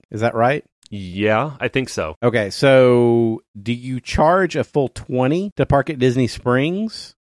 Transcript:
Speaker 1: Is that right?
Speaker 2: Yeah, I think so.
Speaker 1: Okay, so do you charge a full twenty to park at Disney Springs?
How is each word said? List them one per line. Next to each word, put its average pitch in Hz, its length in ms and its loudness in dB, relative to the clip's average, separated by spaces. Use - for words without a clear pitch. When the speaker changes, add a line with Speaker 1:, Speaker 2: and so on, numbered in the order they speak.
Speaker 1:
Is 107 120 -8
that 117 120 0
right? 120 320 0
Speaker 2:
Yeah, 104 680 -2
I 123 80 -4
think 131 180 -4
so. 80 340 -6
Speaker 1:
Okay, 113 280 0
so 120 960 4
do 110 100 -4
you 123 300 -8
charge 170 560 2
a 127 60 0
full 139 260 -2
twenty 147 680 -2
to 139 80 0
park 139 260 2
at 143 80 -8
Disney 123 280 2
Springs? 165 960 -4